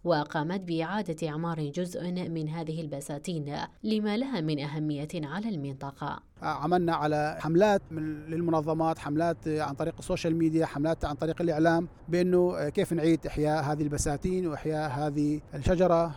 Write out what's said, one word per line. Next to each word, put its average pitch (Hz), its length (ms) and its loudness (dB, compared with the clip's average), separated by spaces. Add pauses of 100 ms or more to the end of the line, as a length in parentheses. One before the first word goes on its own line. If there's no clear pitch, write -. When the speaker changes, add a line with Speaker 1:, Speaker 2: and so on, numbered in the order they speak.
Speaker 1:
وقامت 165 580 0
بإعادة 170 680 -4
إعمار 156 400 -4
جزء 180 420 -6
من 165 380 -4
هذه 160 320 -6
البساتين 147 760 -6 (280)
لما 214 340 0
لها 254 240 -2
من 156 180 0
أهمية 151 560 -2
على 170 340 -4
المنطقة. 139 720 -6 (220)
Speaker 2:
عملنا 165 540 2
على 151 440 0
حملات 190 420 6 (100)
من، 156 340 -6
للمنظمات، 160 760 0
حملات 156 480 0
عن 151 260 -2
طريق 160 260 -4
السوشيال 170 360 0
ميديا، 160 300 4
حملات 160 400 0
عن 147 100 -2
طريق 160 260 -2
الإعلام، 165 460 4 (200)
بأنه 180 640 4
كيف 190 240 0
نعيد 160 340 4
إحياء 151 360 0
هذه 151 200 0
البساتين 156 640 0
وإحياء 156 440 -2
هذه 147 500 0 (140)
الشجرة، 170 600 4